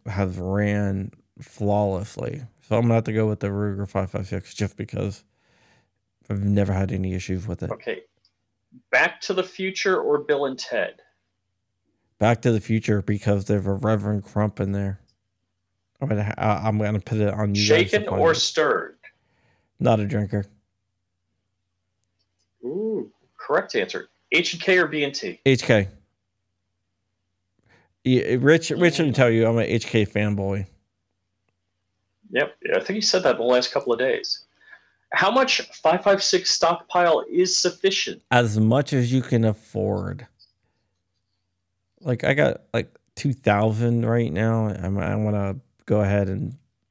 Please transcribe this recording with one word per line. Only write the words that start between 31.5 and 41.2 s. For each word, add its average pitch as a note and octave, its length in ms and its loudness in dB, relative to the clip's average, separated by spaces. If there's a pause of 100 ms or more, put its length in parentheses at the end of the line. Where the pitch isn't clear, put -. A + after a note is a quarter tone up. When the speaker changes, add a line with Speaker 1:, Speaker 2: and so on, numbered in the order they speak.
Speaker 2:
Yep. - 240 0 (100)
Yeah, - 100 0
I - 40 2
think - 160 -4
he G#3+ 60 -4
said F#3 220 0
that B2 140 2
the A2+ 60 -2
last B2 280 2
couple B2 220 -2
of A2+ 60 0
days. - 440 -4 (720)
How F#3+ 180 2
much B3+ 300 2 (200)
five E3+ 220 2
five G3 180 4
six - 300 0
stockpile E3+ 800 2
is F#3 260 2
sufficient? - 640 -2 (100)
Speaker 1:
As A#2 280 4
much A#2 320 2
as B2 220 0
you C3 80 2
can A2+ 240 2
afford. G2 840 -4 (1700)